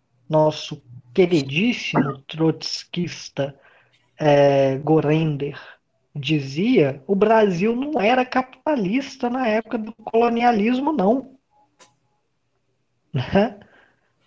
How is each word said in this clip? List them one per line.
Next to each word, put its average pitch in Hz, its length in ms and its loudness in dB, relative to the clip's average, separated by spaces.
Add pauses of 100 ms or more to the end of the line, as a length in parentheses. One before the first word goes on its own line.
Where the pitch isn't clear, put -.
(300)
nosso 156 520 0 (320)
queridíssimo 156 1040 0 (100)
trotskista, 156 1300 -6 (640)
é, 139 600 4
Gorender 147 760 0 (560)
dizia, 147 920 0
o 202 80 0
Brasil 214 600 2
não 285 260 -4
era 254 240 2
capitalista 254 1040 -4
na 254 180 -4
época 220 300 -2
do 220 160 -8
colonialismo, 240 960 0
não. 247 460 0 (1800)
Né? 190 460 0 (680)